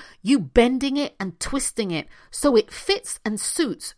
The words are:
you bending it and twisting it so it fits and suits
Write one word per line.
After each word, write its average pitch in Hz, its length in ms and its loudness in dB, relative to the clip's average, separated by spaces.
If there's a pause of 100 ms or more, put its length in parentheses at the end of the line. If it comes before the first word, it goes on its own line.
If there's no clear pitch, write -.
(220)
you 247 180 4
bending 254 580 2
it - 200 -4
and 190 220 -8
twisting 233 520 -4
it 160 160 -4 (220)
so 269 280 2
it - 140 2
fits - 520 -4
and 214 160 -4
suits - 580 -4